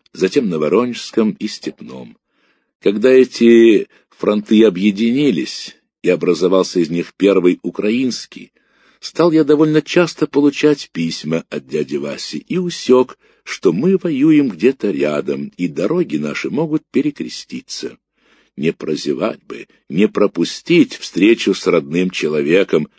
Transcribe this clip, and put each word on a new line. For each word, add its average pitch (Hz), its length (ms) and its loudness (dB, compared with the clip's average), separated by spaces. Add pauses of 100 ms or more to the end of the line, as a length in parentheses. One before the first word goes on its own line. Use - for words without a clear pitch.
(140)
затем 120 360 0
на 80 100 -4
Воронежском 107 720 0
и 104 160 -10
Степном. - 720 -14 (600)
Когда 104 320 2
эти 117 760 6 (220)
фронты 107 540 2
объединились, 107 1120 0 (260)
и 90 80 0
образовался 90 720 0
из 78 100 0
них 85 260 -6
первый 90 460 2
украинский, 110 920 -6 (460)
стал 170 320 0
я 156 120 4
довольно 151 380 2
часто 165 440 -2
получать 147 680 0
письма 80 580 -6
от 71 180 -10
дяди 71 300 -4
Васи - 400 -10
и 156 200 -8
усек, 131 600 -4 (260)
что - 300 -2
мы 180 240 0
воюем 147 520 0
где-то 104 420 -2
рядом, 71 680 -4
и 87 100 -2
дороги 85 500 -4
наши 73 320 -6
могут 151 420 -4
перекреститься. - 1080 -6 (580)
Не 78 180 0
прозевать 76 680 -6
бы, - 240 -16 (220)
не 98 180 2
пропустить 101 880 0
встречу 104 580 2
с - 140 -6
родным 85 420 0
человеком, 78 880 0